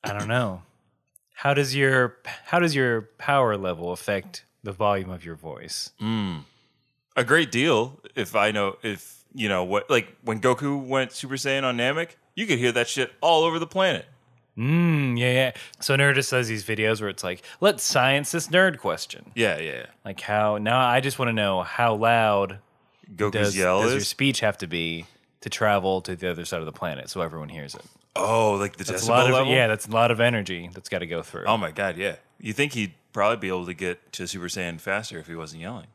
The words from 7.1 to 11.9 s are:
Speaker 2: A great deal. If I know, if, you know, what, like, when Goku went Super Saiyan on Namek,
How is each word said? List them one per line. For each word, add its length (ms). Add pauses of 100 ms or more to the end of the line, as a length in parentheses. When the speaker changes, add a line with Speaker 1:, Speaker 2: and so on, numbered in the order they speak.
Speaker 2:
A 80
great 260
deal. 480 (160)
If 220
I 140
know, 320
if, 420 (100)
you 140
know, 160
what, 240
like, 340
when 200
Goku 420
went 280
Super 240
Saiyan 260
on 160
Namek, 320 (240)